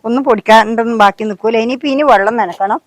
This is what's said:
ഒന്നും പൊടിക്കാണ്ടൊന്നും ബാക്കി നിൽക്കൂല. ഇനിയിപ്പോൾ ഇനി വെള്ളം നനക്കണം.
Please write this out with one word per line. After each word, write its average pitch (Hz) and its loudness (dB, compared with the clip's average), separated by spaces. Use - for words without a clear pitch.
ഒന്നും 247 -2
പൊടിക്കാണ്ടൊന്നും 226 2
ബാക്കി 202 0
നിൽക്കൂല. 220 -2
ഇനിയിപ്പോൾ 269 -4
ഇനി 277 -2
വെള്ളം 214 2
നനക്കണം. 196 -4